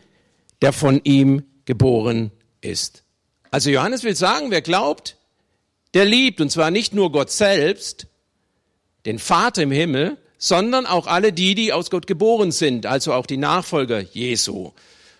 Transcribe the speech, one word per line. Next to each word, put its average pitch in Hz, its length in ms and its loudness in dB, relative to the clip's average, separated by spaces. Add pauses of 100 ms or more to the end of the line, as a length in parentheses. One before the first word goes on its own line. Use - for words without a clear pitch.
(600)
der 139 120 4
von 139 320 2
ihm 139 400 4 (200)
geboren 113 680 0 (280)
ist. - 440 -10 (460)
Also 143 200 0
Johannes 202 340 0
will 214 100 -2
sagen, 240 360 0
wer 175 100 0
glaubt, 214 560 -4 (760)
der 190 100 6
liebt. 240 360 2
Und 143 100 0
zwar 160 200 0
nicht 208 220 -2
nur 196 180 0
Gott 139 200 0
selbst, 196 760 0 (1000)
den 110 120 -6
Vater 190 440 0
im 139 100 0
Himmel, 156 460 -2 (200)
sondern 233 480 0
auch 170 200 -2
alle 190 260 2
die, 185 220 0
die 214 180 -2
aus 170 180 -4
Gott 175 160 -4
geboren 202 460 2
sind, 123 340 -2
also 131 280 -2
auch 127 120 -2
die 135 120 -6
Nachfolger 143 600 -2
Jesu. 107 720 -6 (480)